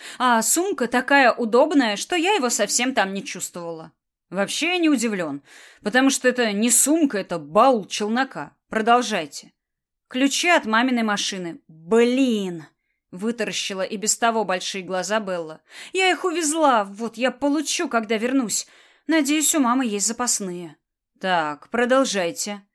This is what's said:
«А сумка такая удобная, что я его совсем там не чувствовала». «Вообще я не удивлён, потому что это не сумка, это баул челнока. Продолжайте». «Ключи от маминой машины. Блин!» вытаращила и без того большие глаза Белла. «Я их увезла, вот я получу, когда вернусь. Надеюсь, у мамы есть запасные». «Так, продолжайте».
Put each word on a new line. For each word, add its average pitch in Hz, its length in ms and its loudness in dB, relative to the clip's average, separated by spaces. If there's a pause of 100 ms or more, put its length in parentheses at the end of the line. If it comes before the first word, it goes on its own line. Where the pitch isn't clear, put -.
(180)
«А 240 240 4
сумка 320 460 0
такая 262 440 4
удобная, 247 640 2
что 202 200 -6
я 349 180 2
его 262 160 0
совсем 240 440 0
там 196 200 0
не 196 100 -6
чувствовала». 170 680 -12 (380)
«Вообще 196 380 -2
я 359 100 0
не 330 120 4
удивлён, 202 520 0 (400)
потому 262 300 4
что - 160 0
это 247 240 2
не 214 180 0
сумка, 285 480 2
это 180 220 -4
баул 202 460 4
челнока. 214 680 -4 (140)
Продолжайте». 220 840 0 (540)
«Ключи 269 420 0
от 302 160 2
маминой 233 380 0
машины. 196 640 -4
Блин!» 208 1000 0 (460)
вытаращила 208 720 -6
и 208 160 -4
без 208 200 -2
того 226 280 0
большие 185 380 -6
глаза 185 360 -2
Белла. 170 420 -8 (320)
«Я 370 180 2
их 320 140 -2
увезла, 311 580 2
вот 214 340 -8
я 254 140 0
получу, 285 580 -2
когда 226 280 -2
вернусь. 247 500 -2 (400)
Надеюсь, 302 480 2
у 311 40 2
мамы 254 260 2
есть 202 220 -2
запасные». 185 680 -4 (420)
«Так, 160 500 -2
продолжайте». 208 920 0 (140)